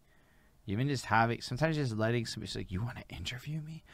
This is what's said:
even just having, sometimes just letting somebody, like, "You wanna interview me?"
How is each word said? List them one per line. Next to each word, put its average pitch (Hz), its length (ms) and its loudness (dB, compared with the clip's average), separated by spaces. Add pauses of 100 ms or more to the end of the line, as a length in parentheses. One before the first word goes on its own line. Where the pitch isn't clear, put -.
(640)
even 117 220 0
just 135 180 0
having, 113 360 4
sometimes 151 340 2
just 127 220 0
letting 113 280 2
somebody, - 320 -6
like, - 140 -6
"You 92 100 -2
wanna 120 280 -6
interview 127 520 -6
me?" 160 220 -12 (100)